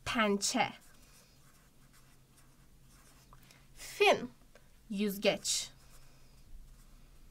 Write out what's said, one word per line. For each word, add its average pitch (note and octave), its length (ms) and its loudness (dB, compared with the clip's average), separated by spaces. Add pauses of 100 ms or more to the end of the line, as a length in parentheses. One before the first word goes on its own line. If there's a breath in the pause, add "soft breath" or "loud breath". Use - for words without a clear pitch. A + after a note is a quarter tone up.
pençe. G#3 680 0 (3000 soft breath)
Fin, - 540 2 (600)
yüzgeç. G3+ 800 0 (1600)